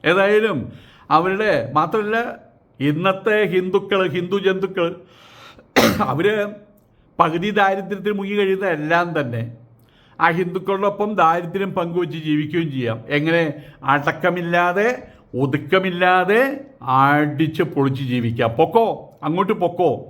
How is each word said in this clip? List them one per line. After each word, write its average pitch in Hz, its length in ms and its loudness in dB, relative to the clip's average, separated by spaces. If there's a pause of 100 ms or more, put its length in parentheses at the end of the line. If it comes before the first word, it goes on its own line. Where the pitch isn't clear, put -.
ഏതായാലും 196 680 2 (380)
അവരുടെ 170 640 0
മാത്രമല്ല, 220 760 -2 (320)
ഇന്നത്തെ 190 640 0
ഹിന്ദുക്കൾ, 185 640 0
ഹിന്ദു 175 280 -2
ജന്തുക്കൾ, 190 640 -2 (1000)
അവർ 208 540 0 (680)
പകുതി 170 300 0
ദാരിദ്ര്യത്തിൽ 196 640 0
മുങ്ങി 196 220 -4
കഴിയുന്ന 196 320 0
എല്ലാം 165 540 0
തന്നെ 117 360 -6 (640)
ആ 170 100 4
ഹിന്ദുക്കളോടൊപ്പം 196 840 -2
ദാരിദ്ര്യം 175 580 0
പങ്കുവച്ച് 170 460 -4
ജീവിക്കുകയും 151 540 -2
ചെയ്യാം. 117 360 -4
എങ്ങനെ? 160 460 0 (300)
അടക്കമില്ലാതെ 175 1200 0 (320)
ഒതുക്കമില്ലാതെ 185 1200 2 (220)
അടിച്ച് 147 800 2
പൊളിച്ച് 139 420 0
ജീവിക്കാം. 117 460 0
പൊക്കോ, 185 600 0 (120)
അങ്ങോട്ട് 180 300 0
പൊക്കോ. 147 580 0